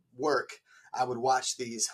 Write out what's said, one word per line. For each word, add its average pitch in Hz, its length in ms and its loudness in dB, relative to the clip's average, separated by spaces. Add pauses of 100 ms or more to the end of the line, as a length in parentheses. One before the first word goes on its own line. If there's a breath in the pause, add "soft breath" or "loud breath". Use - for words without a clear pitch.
(180)
work, 135 360 2 (380 soft breath)
I 127 120 0
would 123 160 -2
watch 127 380 2
these 117 360 -4